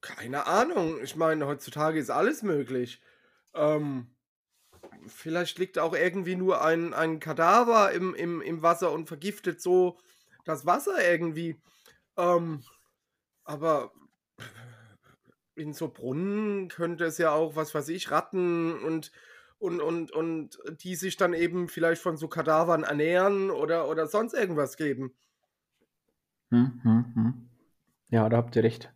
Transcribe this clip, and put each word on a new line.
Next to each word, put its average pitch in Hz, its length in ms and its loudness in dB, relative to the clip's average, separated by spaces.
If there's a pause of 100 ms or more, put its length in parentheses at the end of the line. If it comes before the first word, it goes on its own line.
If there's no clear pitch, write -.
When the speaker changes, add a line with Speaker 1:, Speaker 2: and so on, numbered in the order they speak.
Speaker 1:
Keine - 460 -6
Ahnung. 180 560 2
Ich 139 140 -10
meine, 156 300 2
heutzutage 147 520 -2
ist 143 120 -4
alles 160 320 0
möglich. 131 580 -2 (540)
Ähm, 151 600 0 (920)
vielleicht 165 520 -6
liegt 185 200 -4
auch 160 160 0
irgendwie 180 420 0
nur 185 260 2
ein, 165 300 2
ein 160 280 0
Kadaver 196 720 6
im, 180 220 -2
im, 170 280 -4
im 165 200 -6
Wasser 170 300 2
und 156 140 -6
vergiftet 170 560 -8
so 180 360 4 (460)
das 151 220 -6
Wasser 277 440 2
irgendwie. 165 480 -2 (600)
Ähm, 170 440 0 (840)
aber 147 480 -2 (1600)
in 151 180 -10
so 147 160 -8
Brunnen 196 800 -4
könnte 170 360 -4
es 160 140 -2
ja 165 140 2
auch, 156 240 0
was 156 180 -4
weiß 147 140 -4
ich, 175 220 -6
Ratten 170 720 -2
und, 160 260 -6 (480)
und, 175 220 -4
und, 165 320 -4
und 160 460 -6 (240)
die 180 140 -8
sich 180 200 -6
dann 180 160 2
eben 170 360 0
vielleicht 165 340 0
von 165 160 -2
so 151 100 -8
Kadavern 160 540 2
ernähren 185 680 2
oder, 151 380 0
oder 156 180 -2
sonst 220 280 -2
irgendwas 165 420 -2
geben. 135 380 -4 (1400)
Speaker 2:
Hm, 123 320 4
hm, 117 320 4
hm. 117 360 0 (600)
Ja, 110 180 4
da 113 80 2
habt 120 200 0
ihr 113 80 4
recht. - 320 0